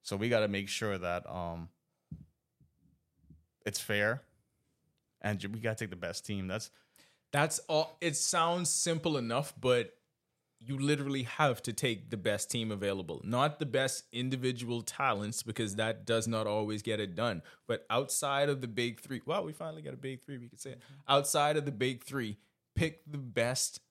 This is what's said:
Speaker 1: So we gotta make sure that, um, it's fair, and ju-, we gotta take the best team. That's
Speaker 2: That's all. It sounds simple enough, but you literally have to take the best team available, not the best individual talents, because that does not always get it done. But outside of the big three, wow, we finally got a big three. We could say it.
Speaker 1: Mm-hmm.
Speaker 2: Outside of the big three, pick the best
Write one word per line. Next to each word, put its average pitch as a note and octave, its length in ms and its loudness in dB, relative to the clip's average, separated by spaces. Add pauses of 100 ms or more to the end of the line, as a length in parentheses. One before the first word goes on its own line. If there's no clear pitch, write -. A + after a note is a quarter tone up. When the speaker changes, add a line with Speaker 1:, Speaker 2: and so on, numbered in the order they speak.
Speaker 1:
So - 140 -6
we G#2+ 120 0
gotta A2 200 4
make G2+ 200 0
sure G2+ 300 0
that, F2 280 -2
um, E2+ 440 -6 (1900)
it's G2+ 160 -4
fair, G#2+ 420 2 (1000)
and G2+ 160 -2
ju-, G2 100 -8
we G#2+ 120 -6
gotta A2 160 -2
take G#2+ 140 -4
the F2+ 60 -10
best E2+ 300 -8
team. G2 220 -2
That's G#2 220 -4 (600)
Speaker 2:
That's D3+ 280 2 (100)
all. D#3 320 2
It D#3+ 160 2
sounds E3+ 540 2
simple D#3+ 480 2
enough, A#2+ 420 -2
but B2 340 4 (680)
you C3+ 180 -6
literally C#3 460 2
have C3+ 400 4
to A2+ 100 -2
take A#2 340 0
the A2 80 -4
best G2+ 340 0
team A2+ 220 -2
available, F#2+ 500 -2
not C3 360 2
the D3+ 80 -2
best C3 460 0
individual B2 680 -2
talents, A2 600 -2
because G#2+ 340 -2
that A2 300 -2
does A2+ 200 2
not A2 200 0
always G#2+ 340 0
get G#2+ 200 -2
it F#2+ 140 -4
done. G2+ 280 -2 (240)
But - 240 -2
outside C#3 580 2
of C3+ 140 0
the B2+ 40 -6
big A#2 340 -2
three, B2+ 260 -8
wow, F3+ 160 -2
we D#3 100 -6
finally D#3+ 300 -10
got C#3 100 -10
a B2+ 60 -12
big C3+ 260 -10
three. C3+ 140 -10
We A#2+ 100 -14
could - 120 -20
say C3+ 100 -10
it. B2 100 -14
Speaker 1:
Mm-hmm. - 320 -2
Speaker 2:
Outside D3 460 6
of C#3+ 80 0
the C#3 60 -2
big B2+ 300 0
three, A#2 360 -4 (360)
pick D#3+ 320 0
the D3 120 -8
best A#2+ 640 0 (100)